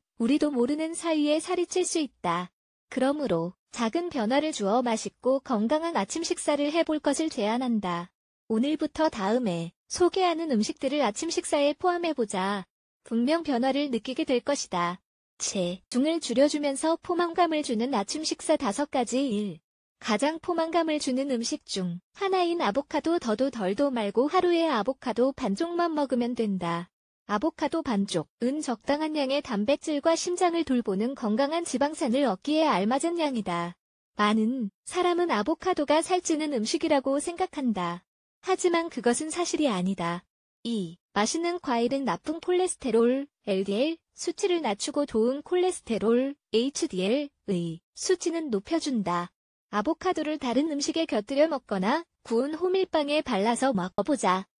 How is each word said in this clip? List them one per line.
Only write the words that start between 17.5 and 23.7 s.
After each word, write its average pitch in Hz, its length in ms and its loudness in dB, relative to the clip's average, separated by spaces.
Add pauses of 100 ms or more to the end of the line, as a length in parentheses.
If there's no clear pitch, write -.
주는 254 300 -2
아침 247 300 -2
식사 - 320 0
다섯 196 340 -2
가지. 254 380 0
일. 208 320 -4 (420)
가장 277 380 0
포만감을 330 580 0
주는 277 320 -2
음식 240 380 -2
중 180 320 -4 (160)
하나인 359 440 2
아보카도 285 600 0
더도 247 320 0
덜도 220 400 0